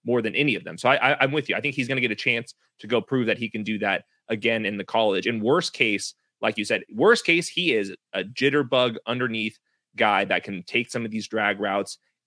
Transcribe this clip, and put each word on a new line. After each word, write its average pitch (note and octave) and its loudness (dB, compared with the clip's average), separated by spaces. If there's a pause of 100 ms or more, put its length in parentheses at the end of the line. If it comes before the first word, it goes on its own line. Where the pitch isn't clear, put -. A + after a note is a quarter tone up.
more A#2+ 2
than G#2+ -2
any C#3+ 2
of F2 -6
them. E2+ -12
So B2 2
I, C#3 4
I, - 0
I'm C3+ 2
with D3 -2
you. F#2+ 2
I G#2+ 0
think C#3+ -4
he's C3 -4
gonna C3 -2
get A#2+ 0
a G#2 -4
chance A#2+ -4 (260)
to - -16
go A2+ 2
prove B2+ 0
that G#2+ 0
he A#2 -4
can G#2+ -6
do G#2 -4
that G2 -2 (220)
again A2+ 0
in G2+ -4
the G2+ -6
college. G#2+ 2
In A#2 0
worst C#3 2
case, G#2+ -2 (280)
like A2 -2
you G#2 -4
said, G2+ -2 (100)
worst F#3 4
case, E3+ 0
he F3 -2
is G2 -2 (180)
a F#2+ -2
jitterbug B2+ 0 (100)
underneath A2+ -4 (380)
guy G2+ 4
that F#2+ 0
can G2 -8
take - -2
some A#2 -4
of G#2+ -8
these A2 -6
drag G#2 0
routes G2+ -2 (300)